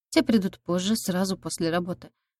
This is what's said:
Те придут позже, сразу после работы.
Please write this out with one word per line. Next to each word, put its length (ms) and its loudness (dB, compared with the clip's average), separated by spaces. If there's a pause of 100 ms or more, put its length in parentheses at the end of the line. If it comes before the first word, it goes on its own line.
Те 140 4
придут 380 2
позже, 360 0
сразу 400 -2
после 320 -4
работы. 440 -4 (280)